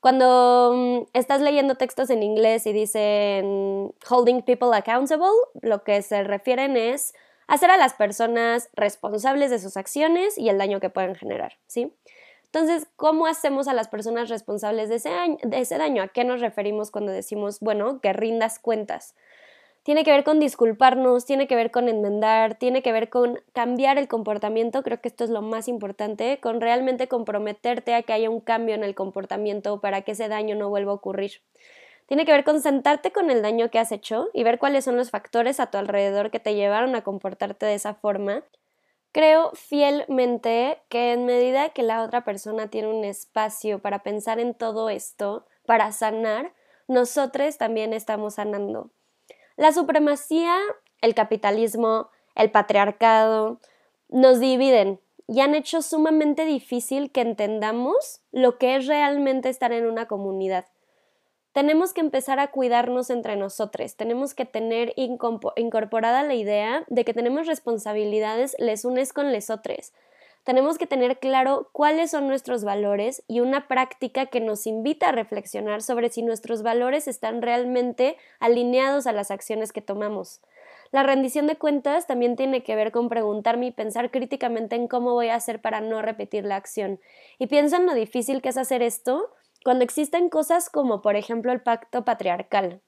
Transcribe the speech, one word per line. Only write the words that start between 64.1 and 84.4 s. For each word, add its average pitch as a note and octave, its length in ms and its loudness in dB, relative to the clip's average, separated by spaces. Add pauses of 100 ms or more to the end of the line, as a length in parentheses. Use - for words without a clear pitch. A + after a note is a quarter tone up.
que C#4 140 -6
tener A3+ 500 -4
incompo-, A#3+ 600 -4
incorporada A3+ 640 0
la D4 100 -2
idea G#3+ 540 -2
de A#3+ 180 0
que A#3 80 -4
tenemos B3 340 -2
responsabilidades G#3+ 1120 -4
les A3 280 -2
unes B3+ 260 -2
con C#4+ 200 -2
les G#3+ 180 -4
otres. - 420 -8 (520)
Tenemos C4+ 320 2
que E4+ 120 -4
tener C4 320 0
claro C4 500 0
cuáles D#4 400 0
son C#4 160 -2
nuestros B3 380 -4
valores G3+ 640 -2
y A3+ 100 -2
una C4+ 300 0
práctica C4 580 -2
que B3+ 140 -2
nos G#3+ 260 -4
invita A3+ 440 0
a - 20 0
reflexionar G#3+ 680 -6
sobre A#3+ 260 -2
si A#3 140 -6
nuestros A3+ 420 -4
valores B3 420 0
están A3+ 360 -6
realmente B3 720 0 (240)
alineados B3 640 2
a A#3 60 -2
las G3+ 180 -4
acciones G#3+ 420 -6
que G#3+ 100 -10
tomamos. G#3 580 -8 (500)
La C4+ 140 4
rendición C4+ 420 2
de D4+ 100 0
cuentas D4 520 0
también A#3+ 260 0
tiene B3+ 300 -2
que A3 100 -4
ver G#3+ 160 0
con A#3 180 -2
preguntarme A#3 580 -2
y B3 40 -4
pensar A3+ 400 -4
críticamente A#3+ 640 -4